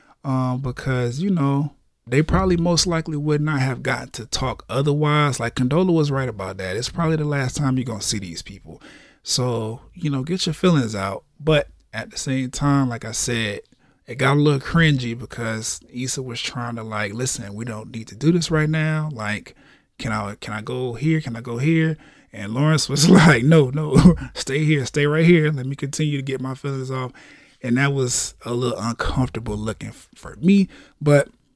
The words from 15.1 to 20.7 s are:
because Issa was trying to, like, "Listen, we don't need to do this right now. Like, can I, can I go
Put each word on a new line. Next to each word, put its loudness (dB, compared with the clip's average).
because -6
Issa -6
was -10
trying -6
to, -8
like, -6
"Listen, -6
we -8
don't -10
need -10
to -18
do 2
this 0
right 2
now. -2
Like, -8
can -6
I, -4
can -12
I -8
go -6